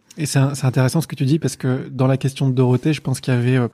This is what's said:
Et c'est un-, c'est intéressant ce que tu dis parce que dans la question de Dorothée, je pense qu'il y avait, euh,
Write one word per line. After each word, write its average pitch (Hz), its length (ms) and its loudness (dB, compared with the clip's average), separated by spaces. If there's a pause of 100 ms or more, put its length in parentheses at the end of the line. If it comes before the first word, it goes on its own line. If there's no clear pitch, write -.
(180)
Et 156 80 -4
c'est 139 140 0
un-, 139 160 2
c'est 135 100 -4
intéressant 131 360 2
ce - 60 -4
que - 80 -12
tu 143 100 -2
dis 147 120 2
parce 143 200 -4
que 131 320 -4
dans 131 180 0
la 135 100 2
question 135 300 -2
de 131 80 2
Dorothée, 127 380 2
je 139 80 -8
pense 131 180 -4
qu'il 131 140 -2
y 123 40 2
avait, 123 200 2
euh, 120 160 0